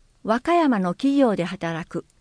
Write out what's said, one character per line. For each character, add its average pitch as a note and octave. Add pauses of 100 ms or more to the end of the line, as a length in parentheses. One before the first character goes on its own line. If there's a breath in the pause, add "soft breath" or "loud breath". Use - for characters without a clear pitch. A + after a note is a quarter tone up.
(220)
和 G#3+
歌 D#4+
山 D4
の F3+
企 C#4
業 B3
で F3
働 E3
く - (160)